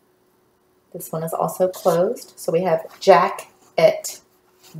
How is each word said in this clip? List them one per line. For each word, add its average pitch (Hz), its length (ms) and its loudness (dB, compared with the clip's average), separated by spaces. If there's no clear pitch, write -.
This - 200 -14
one 160 100 -6
is 165 100 -8
also 170 360 -2
closed. 185 680 -2
So - 160 -8
we 170 100 0
have 165 380 -2
jacket, - 1200 2